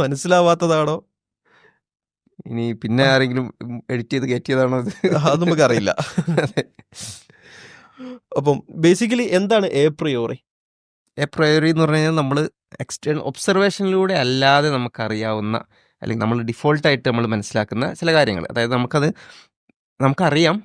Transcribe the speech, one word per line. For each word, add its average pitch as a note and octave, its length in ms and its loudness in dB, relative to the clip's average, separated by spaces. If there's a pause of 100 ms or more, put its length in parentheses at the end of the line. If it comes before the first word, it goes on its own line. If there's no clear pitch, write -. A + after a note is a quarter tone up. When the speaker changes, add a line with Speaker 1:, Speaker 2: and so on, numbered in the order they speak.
Speaker 1:
മനസ്സിലാവാത്തതാണോ? E3 920 2 (1500)
Speaker 2:
ഇനി A#2 120 -4 (180)
പിന്നെ A#2+ 220 2
Speaker 1:
ആ. C3+ 80 4
Speaker 2:
ആരെങ്കിലും, C3 340 0 (200)
ഉം, A#2+ 120 -10 (120)
എഡിറ്റ് A#2+ 240 -6
ചെയ്ത് B2+ 160 -2
കയറ്റിയതാണോ C3 500 0
അത്? B2+ 100 -4 (380)
Speaker 1:
അത് D3 140 4
നമുക്കറിയില്ല. B2+ 500 2 (520)
Speaker 2:
അതെ. - 200 -4 (1700)
Speaker 1:
അപ്പം C#3 200 2 (280)
basically A3 400 2 (120)
എന്താണ് G3 300 2 (140)
a D3 40 6 (140)
priori? B2 380 -4 (800)
Speaker 2:
A C#3+ 180 -2
priori D#3 360 4
എന്ന് D#3+ 120 2
പറഞ്ഞു D#3 160 2
കഴിഞ്ഞാൽ D#3 220 0
നമ്മള് C#3+ 220 0 (400)
external - 460 -6
ഒബ്സർവേഷനിലൂടെ F#3+ 960 0
അല്ലാതെ C3+ 460 2
നമുക്കറിയാവുന്ന, A2 880 -4 (440)
അല്ലെങ്കിൽ A2 220 -4
നമ്മൾ A#2 160 0 (100)
default-ആയിട്ട് D3 600 0
നമ്മൾ A#2 240 0
മനസ്സിലാക്കുന്ന G#2+ 540 -4 (120)
ചില E3 180 0
കാര്യങ്ങൾ. G#2 340 0
അതായത് A#2+ 260 -2
നമുക്കത്, C#3 300 0 (920)
നമുക്കറിയാം, D#3 640 2